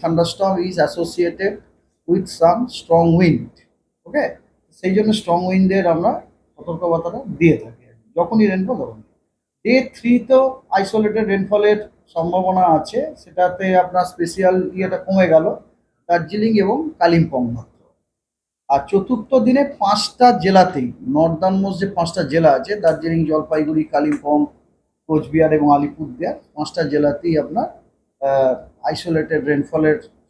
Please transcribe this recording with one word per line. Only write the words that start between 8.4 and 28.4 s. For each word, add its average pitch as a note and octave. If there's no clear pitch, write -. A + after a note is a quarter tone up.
রেনফল, F#3+
তখন। A#2
ডে B3+
থ্রিতেও B3+
আইসোলেটেড G#3
রেনফলের G#3
সম্ভাবনা F#3
আছে, F3+
সেটাতে F#3
আপনার F3+
স্পেশাল F3+
ইয়েটা F#3
কমে F#3+
গেল, D#3+
দার্জিলিং G#3
এবং B3
কালিম্পং D#3+
মাত্র। -
আর C#3
চতুর্থ A3
দিনে B3+
পাঁচটা A#3
জেলাতেই, F#3
নর্দার্নমোস্ট F#3
যে G3
পাঁচটা E3+
জেলা D3+
আছে, F#3+
দার্জিলিং, D#3+
জলপাইগুড়ি, D#3
কালিম্পং, D3
কোচবিহার D#3
এবং D3
আলিপুরদুয়ার, C#3+
পাঁচটা D3+
জেলাতেই D3
আপনার, E3+
আহ, C3+